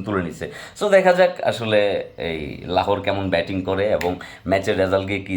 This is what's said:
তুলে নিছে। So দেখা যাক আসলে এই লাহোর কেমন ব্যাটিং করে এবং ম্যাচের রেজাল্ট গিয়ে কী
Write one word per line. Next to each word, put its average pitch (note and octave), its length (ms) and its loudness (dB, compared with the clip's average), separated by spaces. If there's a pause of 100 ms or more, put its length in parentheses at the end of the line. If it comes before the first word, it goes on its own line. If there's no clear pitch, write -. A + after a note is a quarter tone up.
তুলে G2+ 220 -2
নিছে। D#2+ 180 -10 (340)
So G#3+ 60 0 (100)
দেখা F#3 240 6
যাক F3+ 140 4 (180)
আসলে A2 280 2 (500)
এই D#2+ 100 -4 (360)
লাহোর G2 300 2
কেমন G2 280 -2
ব্যাটিং F#2 240 0 (120)
করে F#2+ 160 0 (120)
এবং F2 140 -2 (380)
ম্যাচের F#2+ 320 0
রেজাল্ট F#2+ 280 0
গিয়ে G2 180 -4
কী F#2+ 100 -4